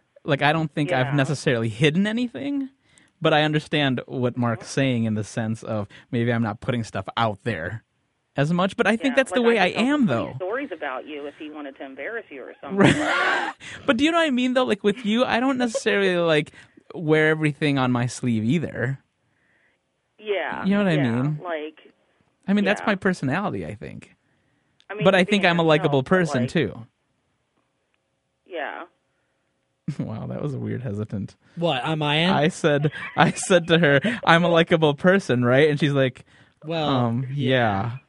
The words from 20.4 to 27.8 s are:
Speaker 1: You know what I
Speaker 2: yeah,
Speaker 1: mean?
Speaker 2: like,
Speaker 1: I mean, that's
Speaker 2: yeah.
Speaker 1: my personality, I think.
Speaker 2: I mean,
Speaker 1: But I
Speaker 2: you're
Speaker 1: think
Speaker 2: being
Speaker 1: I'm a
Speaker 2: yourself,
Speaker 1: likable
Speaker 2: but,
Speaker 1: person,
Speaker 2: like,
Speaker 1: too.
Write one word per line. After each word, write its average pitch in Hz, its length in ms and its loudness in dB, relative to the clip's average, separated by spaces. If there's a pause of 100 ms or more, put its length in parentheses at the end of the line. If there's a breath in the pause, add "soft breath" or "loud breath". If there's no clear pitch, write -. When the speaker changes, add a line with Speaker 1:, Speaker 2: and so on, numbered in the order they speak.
Speaker 1:
You 185 80 0
know 202 120 2
what 190 40 2
I 165 80 2
Speaker 2:
yeah, 123 260 0
Speaker 1:
mean? 151 200 -4
Speaker 2:
like, 156 360 -8 (680)
Speaker 1:
I 190 60 0
mean, 202 120 2
that's 202 160 0
Speaker 2:
yeah. - 60 -6
Speaker 1:
my 214 100 0
personality, 160 720 -2
I 78 80 -10
think. 60 400 -16 (760)
Speaker 2:
I 196 40 -10
mean, 208 100 -4
Speaker 1:
But 196 100 6
I 190 40 6
Speaker 2:
you're 180 80 4
Speaker 1:
think 208 160 2
Speaker 2:
being 180 80 4
Speaker 1:
I'm 170 80 2
a 170 40 2
Speaker 2:
yourself, 160 60 4
Speaker 1:
likable 151 340 4
Speaker 2:
but, 131 60 -8
Speaker 1:
person, 185 340 2
Speaker 2:
like, 240 80 -2
Speaker 1:
too. 113 360 -2 (1600)